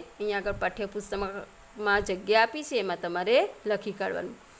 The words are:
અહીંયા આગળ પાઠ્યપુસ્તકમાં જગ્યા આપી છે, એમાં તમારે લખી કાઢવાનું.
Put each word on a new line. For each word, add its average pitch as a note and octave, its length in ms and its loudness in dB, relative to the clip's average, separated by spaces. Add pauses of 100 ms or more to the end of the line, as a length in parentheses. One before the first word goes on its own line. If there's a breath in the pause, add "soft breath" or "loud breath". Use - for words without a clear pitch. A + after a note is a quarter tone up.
(120)
અહીંયા G#3 260 -2
આગળ G3 240 -2
પાઠ્યપુસ્તકમાં G3+ 1400 -2
જગ્યા G3+ 420 4
આપી A#3 200 -2
છે, - 140 -6
એમાં F3 240 -2
તમારે F3+ 360 2 (280)
લખી G#3 260 -2
કાઢવાનું. F3+ 460 -4 (220 loud breath)